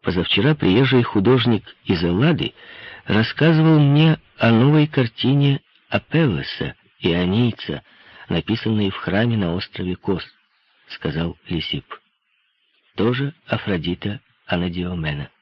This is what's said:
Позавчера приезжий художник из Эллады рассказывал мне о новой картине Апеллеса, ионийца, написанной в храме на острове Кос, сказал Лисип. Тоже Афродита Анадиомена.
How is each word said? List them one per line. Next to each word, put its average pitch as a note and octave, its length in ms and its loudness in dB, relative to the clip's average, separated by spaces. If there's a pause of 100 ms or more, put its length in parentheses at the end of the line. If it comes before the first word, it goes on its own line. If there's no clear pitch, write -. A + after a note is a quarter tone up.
Позавчера G2 520 0
приезжий B2 480 2
художник A2+ 600 2 (200)
из F2 180 0
Эллады F#2+ 520 0 (500)
рассказывал D#3 720 2
мне D3 400 4 (200)
о A2+ 120 2
новой D3 360 4
картине C#3 760 0 (280)
Апеллеса, A#2+ 840 -2 (260)
ионийца, F2+ 840 -2 (460)
написанной G#2 600 -2
в - 60 -12
храме A2+ 400 -2
на F2 180 -2
острове F#2 420 -6
Кос, F#2 280 -4 (640)
сказал D#2+ 480 -6 (120)
Лисип. D2+ 360 -6 (1120)
Тоже B2+ 380 -2 (120)
Афродита G2+ 760 -6 (260)
Анадиомена. F2 840 -6 (120)